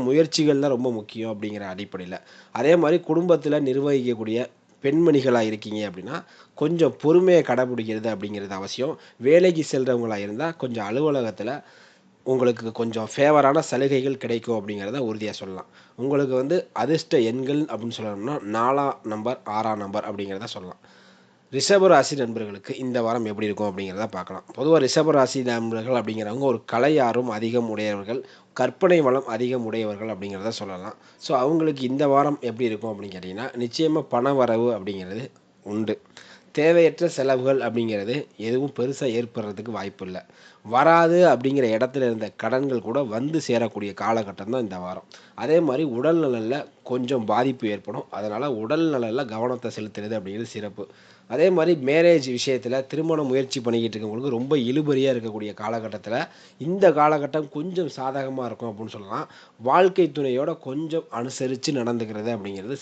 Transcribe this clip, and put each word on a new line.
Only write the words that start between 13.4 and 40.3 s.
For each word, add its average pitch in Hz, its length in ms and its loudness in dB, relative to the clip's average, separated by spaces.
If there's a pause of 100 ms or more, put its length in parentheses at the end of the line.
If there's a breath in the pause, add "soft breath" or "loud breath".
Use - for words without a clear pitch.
சலுகைகள் 135 640 0
கிடைக்கும் 117 340 -2
அப்படிங்கிறத 104 440 -6
உறுதியா 107 300 -4
சொல்லலாம். 95 380 -12 (260 soft breath)
உங்களுக்கு 135 400 0
வந்து 143 220 2 (160)
அதிர்ஷ்ட 123 460 0
எண்கள் 131 420 0
அப்படின்னு 117 360 -6
சொல்லணும்னா 107 380 -6 (200)
நாலாம் 135 480 0
நம்பர், 110 400 -6
ஆறாம் 107 400 -2
நம்பர் 101 260 -6
அப்படிங்கிறத 101 460 -8
சொல்லலாம். 92 260 -16 (720 soft breath)
ரிஷப 190 340 4
ராசி 147 280 6
நண்பர்களுக்கு 113 600 -6
இந்த 127 240 -4
வாரம் 113 240 0
எப்படி 107 220 -4
இருக்கும் 104 220 -2
அப்படிங்கிறத 95 420 -6
பார்க்கலாம். - 340 -10 (100)
பொதுவா 156 280 4
ரிஷப 156 280 2
ராசி 135 320 4
நண்பர்கள் 117 560 -2
அப்படிங்கிறவங்க 110 520 -4
ஒரு 113 140 -2
கலை 131 340 2
ஆர்வம் 120 380 0
அதிகம் 113 360 0
உடையவர்கள், 104 480 -4 (320 loud breath)
கற்பனை 165 480 2
வளம் 131 260 2
அதிகம் 120 380 -2
உடையவர்கள் 110 480 -4
அப்படிங்கிறத 101 460 -8
சொல்லலாம். 95 360 -10 (220 soft breath)
So - 200 -6
அவங்களுக்கு 151 460 2
இந்த 139 240 0
வாரம் 143 340 4
எப்படி 117 280 -2
இருக்கும் 110 240 -6
அப்படின்னு 98 220 -12
கேட்டிங்கன்னா, 92 340 -10 (140)
நிச்சயமா 156 460 0
பண 127 240 2
வரவு 120 380 2
அப்படிங்கிறது 98 540 -6 (380)
உண்டு. 104 340 -4 (540 loud breath)
தேவையற்ற 165 560 4
செலவுகள் 135 520 2
அப்படிங்கிறது 113 560 -2 (220)
எதுவும் 127 380 -2
பெருசா 135 300 -4 (120)
ஏற்படுறதுக்கு 110 540 -6
வாய்ப்பு 98 340 -8
இல்ல. 92 120 -8 (480 soft breath)